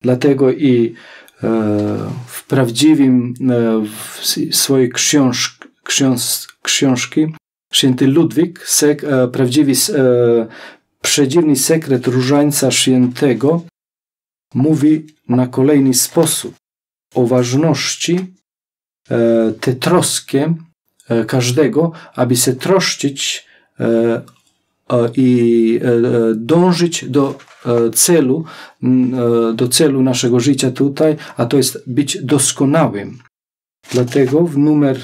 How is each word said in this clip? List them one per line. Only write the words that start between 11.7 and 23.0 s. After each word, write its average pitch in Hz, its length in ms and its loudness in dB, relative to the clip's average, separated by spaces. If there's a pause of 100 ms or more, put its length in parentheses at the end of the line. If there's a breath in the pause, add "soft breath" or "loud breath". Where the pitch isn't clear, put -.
Różańca 135 640 0
Świętego 127 920 0 (920)
mówi 151 520 2 (240)
na 127 180 2
kolejny 135 460 2
sposób - 600 -2 (600)
o 123 120 0
ważności, 139 1080 -2 (760)
e, 117 480 2
te 131 140 -2
troski, - 640 -2 (720)
e, 117 160 0
każdego, 131 680 0 (240 loud breath)
aby 123 200 0
się 123 180 0
troszczyć, 175 920 -4 (340 soft breath)